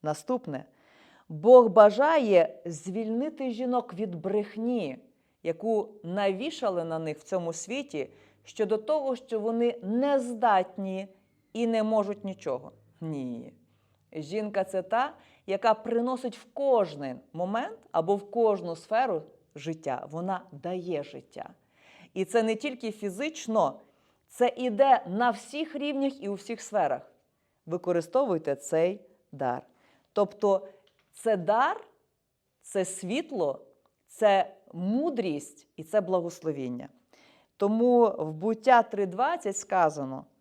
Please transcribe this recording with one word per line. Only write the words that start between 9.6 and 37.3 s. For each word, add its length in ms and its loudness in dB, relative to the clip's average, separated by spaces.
не 380 0
здатні 880 -2
і 140 -2
не 160 0
можуть 400 -2
нічого. 480 -8
Ні. 520 -8
Жінка — 580 -6
це 100 -4
та, 320 -4
яка 260 2
приносить 640 -4
в 160 -20
кожний 640 0
момент 460 -6
або 240 0
в 160 -10
кожну 440 0
сферу 460 -2
життя. 560 -8
Вона 300 -6
дає 520 -6
життя. 460 -16
І 120 -2
це 180 2
не 120 0
тільки 360 -8
фізично, 880 -2
це 300 0
іде 500 4
на 220 0
всіх 460 -8
рівнях 480 -4
і 60 -6
у 40 -4
всіх 280 -10
сферах. 500 -2
Використовуйте 880 -2
цей 460 0
дар. 300 -4
Тобто 540 0
це 260 -2
дар, 500 0
це 240 -4
світло, 800 -6
це 480 4
мудрість 1000 -4
і 80 -12
це 180 0
благословіння. 880 -4